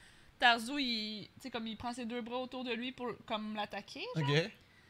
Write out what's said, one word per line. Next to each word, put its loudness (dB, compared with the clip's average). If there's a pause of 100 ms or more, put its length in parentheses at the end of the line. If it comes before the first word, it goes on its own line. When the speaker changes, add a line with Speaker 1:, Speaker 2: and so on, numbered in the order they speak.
(380)
Speaker 1:
Tarzu, 6
il, -2
tu -20
sais, -6
comme -4
il -4
prend -4
ses -6
deux -2
bras -4
autour -4
de -2
lui -2
pour, -4 (140)
comme, -4
l'attaquer, -6 (120)
genre. 2
Speaker 2:
Ok. 4 (380)